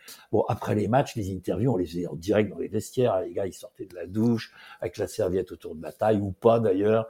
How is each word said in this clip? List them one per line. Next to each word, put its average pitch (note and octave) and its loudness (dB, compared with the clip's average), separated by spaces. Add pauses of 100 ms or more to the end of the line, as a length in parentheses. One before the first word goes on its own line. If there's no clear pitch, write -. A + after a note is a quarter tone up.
(320)
bon, G#2+ 4
après A#2 -2
les G#2 0
matchs, C3 2
les G2 -6
interviews, G2 0
on - 0
les F2+ 0
faisait E2+ -6
en - -10
direct G2+ 2
dans F2 -14
les E2+ -6
vestiaires. G#2 0
Les F2 -8
gars, G2 -2
ils F2+ -6
sortaient - -16
de F#2 -18
la F2 -10
douche, A2 0 (300)
avec - -6
la G2+ -4
serviette F#2 -2
autour E2+ -14
de D#2+ -12
la - -10
taille, G#2+ 2
ou G2 -2
pas A2+ 6
d'ailleurs. G#2+ 2